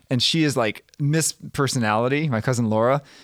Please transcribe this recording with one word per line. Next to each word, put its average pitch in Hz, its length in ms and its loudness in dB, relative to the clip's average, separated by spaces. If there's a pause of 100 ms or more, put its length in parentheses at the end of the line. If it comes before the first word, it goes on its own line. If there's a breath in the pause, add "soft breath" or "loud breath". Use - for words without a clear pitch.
and 123 140 0
she 160 220 0
is, 135 120 0
like, 113 280 -2 (160)
Miss 147 340 0 (180)
Personality, 127 760 0
my 113 120 0
cousin 120 300 0
Laura. 117 320 2 (220 loud breath)